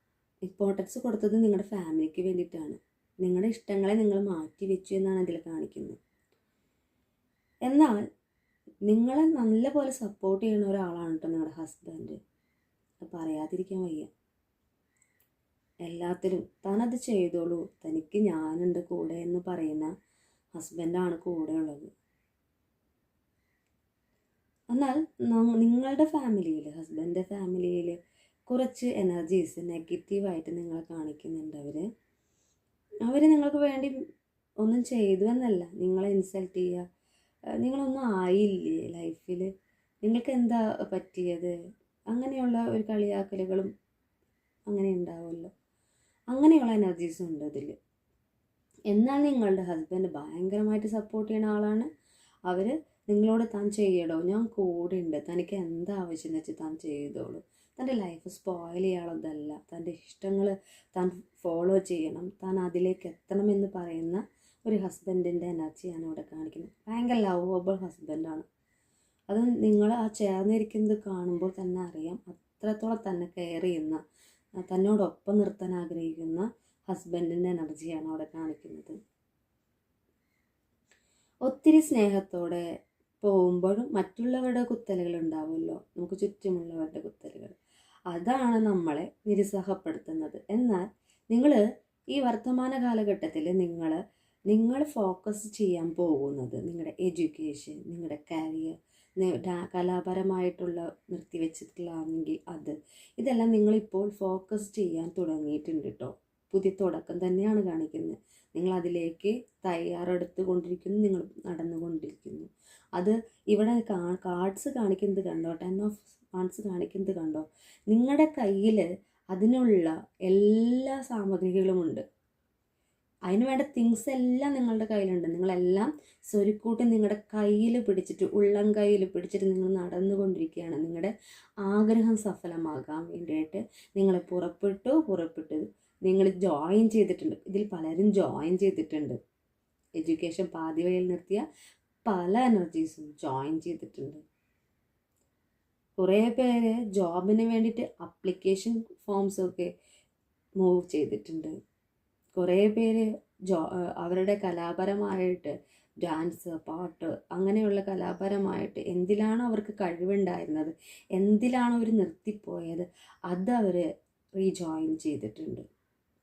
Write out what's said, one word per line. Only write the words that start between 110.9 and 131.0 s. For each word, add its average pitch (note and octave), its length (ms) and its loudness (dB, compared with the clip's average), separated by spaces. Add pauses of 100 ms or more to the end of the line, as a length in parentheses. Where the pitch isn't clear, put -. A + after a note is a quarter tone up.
നിങ്ങൾ F#3+ 240 4 (220)
നടന്നുകൊണ്ടിരിക്കുന്നു. E3 1040 -8 (460)
അത് F3+ 200 2 (340)
ഇവിടെ G#3+ 340 4
കാ-, F#3 440 -2
കാർഡ്സ് F#3+ 440 -2
കാണിക്കുന്നത് G3 560 0
കണ്ടോ, E3 300 -4
ടെൻ F3+ 280 -4
ഓഫ് G#3+ 160 -2 (340)
വാണ്ട്സ് F#3 280 -4
കാണിക്കുന്നത് F#3+ 560 -4
കണ്ടോ, D#3 260 -4 (440)
നിങ്ങളുടെ C4 400 6 (120)
കയ്യിൽ G#3 400 4 (500)
അതിനുള്ള G#3 600 4 (320)
എല്ലാ A3+ 800 4
സാമഗ്രികളുമുണ്ട്. F#3+ 1000 0 (1200)
അതിന് G3 220 4
വേണ്ട C4 180 2
തിങ്സ് A#3 480 2
എല്ലാം C4 440 0
നിങ്ങളുടെ A3+ 300 0
കയ്യിലുണ്ട്. F#3+ 440 0
നിങ്ങളെല്ലാം F#3 720 2 (220)
സ്വരുക്കൂട്ടി G#3+ 640 0
നിങ്ങളുടെ G#3+ 380 4 (120)
കയ്യിൽ G#3+ 460 4
പിടിച്ചിട്ട്, F#3+ 440 0
ഉള്ളം G#3 500 4
കയ്യിൽ G#3 300 4
പിടിച്ചിട്ട് F#3 400 -2
നിങ്ങൾ F#3 240 2
നടന്നുകൊണ്ടിരിക്കുകയാണ്. F3+ 1160 -2
നിങ്ങളുടെ E3+ 340 -4 (400)